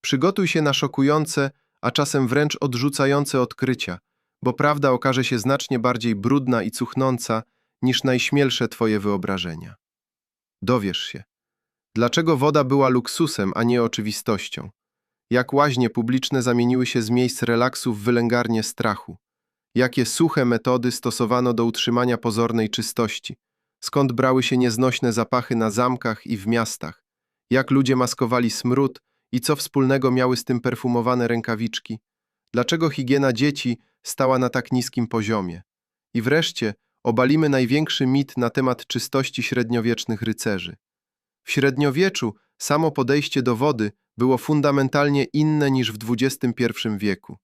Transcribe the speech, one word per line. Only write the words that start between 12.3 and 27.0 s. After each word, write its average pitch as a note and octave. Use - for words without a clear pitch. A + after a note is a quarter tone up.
woda D3
była C3+
luksusem, A#2+
a A2+
nie A#2+
oczywistością, G#2+
jak B2
łaźnie C3
publiczne B2+
zamieniły B2
się B2
z G#2+
miejsc B2
relaksu A#2+
w G#2
wylęgarnie A#2
strachu, G#2
jakie B2+
suche D#3
metody A#2+
stosowano B2
do A#2
utrzymania A#2+
pozornej A2+
czystości, -
skąd C#3
brały C3
się B2+
nieznośne B2
zapachy A#2
na A2
zamkach A#2+
i A2+
w F#2+
miastach, A2